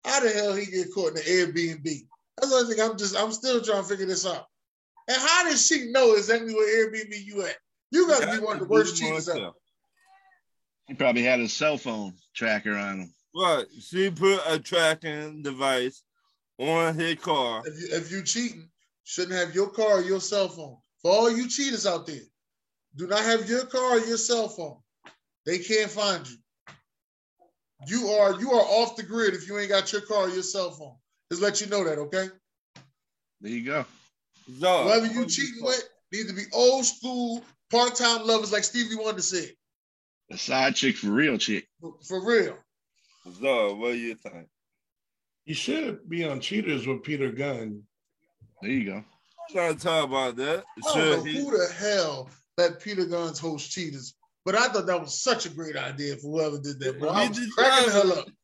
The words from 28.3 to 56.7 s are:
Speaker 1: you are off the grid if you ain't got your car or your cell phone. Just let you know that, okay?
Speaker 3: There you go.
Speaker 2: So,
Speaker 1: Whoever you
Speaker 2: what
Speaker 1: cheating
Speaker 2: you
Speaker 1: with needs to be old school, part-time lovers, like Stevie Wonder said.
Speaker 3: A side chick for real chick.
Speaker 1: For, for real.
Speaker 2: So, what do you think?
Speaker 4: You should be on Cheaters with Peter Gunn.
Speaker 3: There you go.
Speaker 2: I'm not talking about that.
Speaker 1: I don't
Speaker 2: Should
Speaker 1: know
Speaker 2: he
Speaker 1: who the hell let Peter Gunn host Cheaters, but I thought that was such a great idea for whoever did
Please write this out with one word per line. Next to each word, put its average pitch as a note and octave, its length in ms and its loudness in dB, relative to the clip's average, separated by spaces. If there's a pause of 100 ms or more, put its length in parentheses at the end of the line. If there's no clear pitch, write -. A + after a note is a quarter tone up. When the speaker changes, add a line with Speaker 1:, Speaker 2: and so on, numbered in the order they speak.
Speaker 1:
you C4 120 -2
are A3+ 120 6
off A3+ 320 2
the A3+ 60 -10
grid G3+ 320 0
if F#3 120 -8
you G3+ 120 -6
ain't G3+ 100 -4
got F#3+ 240 0
your G#3 100 -2
car G#3 220 0
or F#3 60 -2
your F#3 120 -4
cell F#3 280 -4
phone. C#3+ 240 -20 (360)
Just F3 120 -2
let G3+ 180 0
you G#3 60 -8
know G3 180 0
that, D3+ 140 0
okay? F#3 300 -4 (1120)
Speaker 3:
There G#2+ 100 -8
you A#2+ 120 -6
go. C#3 200 -4 (760)
Speaker 2:
So, F3 240 4
Speaker 1:
Whoever A3+ 220 4
you A3+ 140 -2
Speaker 2:
what A3+ 80 -2
Speaker 1:
cheating - 300 -4
Speaker 2:
you A#3 60 -12
Speaker 1:
with B3+ 220 -2 (260)
needs G#3 160 -6
to F#3+ 60 -10
be G3 100 -8 (100)
old B3 320 4
school, A#3+ 580 -4 (260)
part-time A#3 560 2
lovers, A3 260 2
like G#3 120 0
Stevie A3+ 320 -2
Wonder G#3+ 240 -4
said. E3 300 -4 (800)
Speaker 3:
A F#2 80 -14
side C3 380 0
chick C3 200 0
for G#2 120 -4
real B2+ 280 2
chick. G#2 300 -2 (140)
Speaker 1:
For, E3 140 -16 (140)
for F#3 180 -6
real. A3+ 300 2 (840)
Speaker 2:
So, A2+ 320 2
what A#2 180 -4
do A#2+ 60 -4
you A#2 160 -8
think? F2 320 -18 (1000)
Speaker 4:
You D3+ 100 -8
should C4 540 -6
be E3+ 160 -4
on C#3 160 -4
Cheaters E3 460 -4
with C3 160 -4
Peter C#3 280 -4
Gunn. A2+ 520 -8 (800)
Speaker 3:
There G#2 80 -6
you C3 160 -2
go. G2+ 180 -8 (460)
Speaker 2:
I'm G3 60 -6
not E3 240 0
talking D#3+ 300 0
about B2+ 260 -2
that. D3+ 280 -2 (140)
Speaker 1:
I - 20 -16
don't - 140 0
Speaker 2:
Should D#3 240 4
Speaker 1:
know D3 60 -4
Speaker 2:
he D3+ 140 -4
Speaker 1:
who C#4+ 120 -4
the F#3 240 2
hell E3 560 -2 (260)
let E3+ 260 2
Peter F#3+ 220 -4
Gunn E3+ 320 -4
host D3+ 340 -8
Cheaters, C#3+ 440 -10 (300)
but F#3 100 0
I A#3+ 140 4
thought G3 180 0
that F3+ 140 0
was D3+ 220 -8
such A#3 240 0
a E3 40 -10
great D3+ 260 -10
idea C#3 400 -6
for C#3+ 220 -12
whoever D3+ 200 -2
did C#3 220 -10